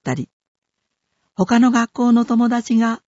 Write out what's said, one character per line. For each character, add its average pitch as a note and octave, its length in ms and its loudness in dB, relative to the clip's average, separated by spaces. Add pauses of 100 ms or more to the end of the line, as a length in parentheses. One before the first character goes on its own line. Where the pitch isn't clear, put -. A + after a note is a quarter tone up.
た C3 100 -4
り、 - 140 -8 (1080)
他 A#3 240 0
の B3 120 4
学 A#3 220 -2
校 A#3+ 180 0
の A#3 140 2
友 A#3 240 0
達 A#3 260 -4
が A3+ 320 -2